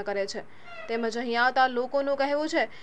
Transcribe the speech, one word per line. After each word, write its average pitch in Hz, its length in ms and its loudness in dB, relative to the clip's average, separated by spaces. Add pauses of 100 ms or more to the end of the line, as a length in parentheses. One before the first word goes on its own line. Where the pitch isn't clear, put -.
કરે 202 220 -2
છે. 202 180 -8 (440)
તેમજ 226 300 -2
અહીં 233 240 0
આવતા 262 280 6
લોકોનું 269 480 0
કહેવું 285 320 2
છે 311 140 4 (200)